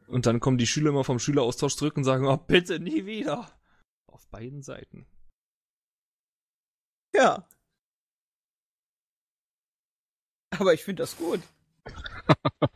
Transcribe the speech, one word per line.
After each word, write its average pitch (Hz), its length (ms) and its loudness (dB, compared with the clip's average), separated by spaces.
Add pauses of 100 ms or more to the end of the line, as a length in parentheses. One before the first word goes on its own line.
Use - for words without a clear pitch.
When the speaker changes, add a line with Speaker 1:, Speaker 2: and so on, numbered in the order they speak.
Speaker 1:
Und 123 200 -2
dann 117 140 4
kommen 131 180 2
die 120 80 2
Schüler 151 240 2
immer 139 140 0
vom 139 140 -2
Schüleraustausch 139 580 0
zurück 147 200 -4
und 143 80 -2
sagen, 131 220 2
"Oh, 135 120 2
bitte 175 420 2
nie 190 240 -4
wieder." 208 460 -6 (560)
Auf - 220 -20
beiden 131 340 -14
Seiten. - 440 -18 (2000)
Speaker 2:
Ja. 208 320 4 (3000)
Aber 190 140 4
ich 156 120 0
find 190 140 -6
das - 200 -6
gut. 330 220 -4 (460)
Speaker 1:
<laughs> - 880 0